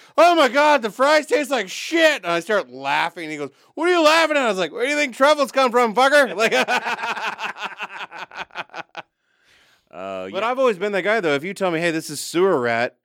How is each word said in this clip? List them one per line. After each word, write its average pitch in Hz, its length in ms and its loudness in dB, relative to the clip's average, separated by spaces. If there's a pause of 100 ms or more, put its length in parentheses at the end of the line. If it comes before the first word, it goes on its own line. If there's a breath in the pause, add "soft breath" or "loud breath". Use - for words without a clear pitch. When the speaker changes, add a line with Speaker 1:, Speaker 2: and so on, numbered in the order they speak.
(180 loud breath)
Speaker 1:
Oh 339 160 6
my 302 140 4
God, 285 340 4
the 220 80 -4
fries 285 360 2
taste 285 260 -2
like 220 160 -2
shit." 311 560 0
And 175 80 -2
I 170 80 0
start 165 300 -2
laughing. 151 600 -4
He 156 60 -8
goes, 143 140 -8 (260 soft breath)
"What 330 140 -2
are - 20 4
you 349 100 2
laughing 311 360 4
at?" 269 60 0
I 233 40 0
was 196 100 -2
like, 170 140 -4
"Where 233 140 -4
do 277 40 -2
you 294 60 0
think 294 180 -2
truffles 285 380 2
come 262 180 2
from, 233 240 2
fucker?" 269 420 4
<laughs> - 20 -8
Like, 226 160 2
<laughs> 208 2500 -6 (920 soft breath)
Speaker 2:
Uh, 95 360 -10
Speaker 1:
But 185 140 -6
Speaker 2:
yeah. 226 60 0
Speaker 1:
I've 254 100 -2
always 240 180 2
been 202 160 -4
that 185 80 0
guy, 214 180 0
though. 160 140 0
If 139 100 -2
you 190 100 -8
tell 190 160 -2
me, 160 100 -2
"Hey, 170 120 -2
this 156 180 -6
is 143 120 -10
sewer 180 380 2
rat" 120 460 -2